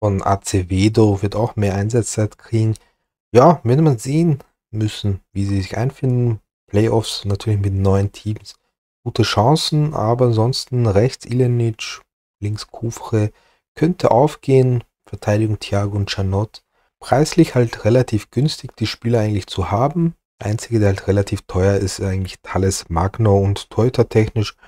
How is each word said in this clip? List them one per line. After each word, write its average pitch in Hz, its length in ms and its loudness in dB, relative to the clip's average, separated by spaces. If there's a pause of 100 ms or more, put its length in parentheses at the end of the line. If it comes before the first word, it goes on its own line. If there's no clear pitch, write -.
von 98 220 0
Acevedo 98 1000 2
wird 101 120 -4
auch 107 220 -2
mehr 101 180 0
Einsatzzeit 107 640 -2
kriegen. 110 380 -2 (580)
Ja, 143 320 6
wird 127 160 2
man 151 160 4
sehen 151 440 0 (300)
müssen, 104 500 -4 (120)
wie 98 140 -2
sie 98 160 -2
sich 95 160 -8
einfinden. 123 640 -2 (260)
Playoffs 110 580 0
natürlich 101 340 -2
mit 98 140 -2
neuen 98 400 2
Teams. - 440 -10 (460)
Gute 117 200 -2
Chancen, 147 720 2
aber 120 320 0
ansonsten 120 600 0
rechts 107 380 2
Ilenic, 120 800 -2 (360)
links 104 280 -6
Kufre, - 680 -4 (420)
könnte - 360 0
aufgehen. 127 760 2 (220)
Verteidigung 107 520 -2
Thiago 101 380 -4
und 101 180 -4
Janot. 98 480 -4 (380)
Preislich 156 540 2
halt 120 300 0
relativ 113 460 2
günstig, 135 460 -4
die 110 100 -4
Spieler 117 340 -2
eigentlich 107 260 -2
zu 90 240 -4
haben. 156 440 0 (280)
Einzige, 110 360 -2
der 101 100 4
halt 95 180 -2
relativ 101 360 0
teuer 98 340 0
ist, 98 240 -4
eigentlich 95 420 -6
Thales - 460 -2
Magno 98 500 2
und 98 320 -2
Torhüter-technisch 110 840 0 (120)